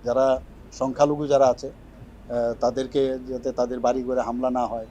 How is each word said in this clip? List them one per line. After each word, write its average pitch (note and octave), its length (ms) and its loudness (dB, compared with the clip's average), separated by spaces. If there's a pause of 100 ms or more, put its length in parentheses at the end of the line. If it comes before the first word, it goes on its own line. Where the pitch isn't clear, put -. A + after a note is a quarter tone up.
যারা C3 360 2 (320)
সংখ্যালঘু D3 540 0
যারা C#3 200 6
আছে, B2 200 2
আহ, - 920 -6
তাদেরকে C3 580 0 (100)
যাতে B2+ 240 -6
তাদের B2 280 -2
বাড়ি B2 220 2
ঘরে B2+ 180 -2
হামলা A#2+ 300 -2
না B2 160 0
হয় A2+ 240 -8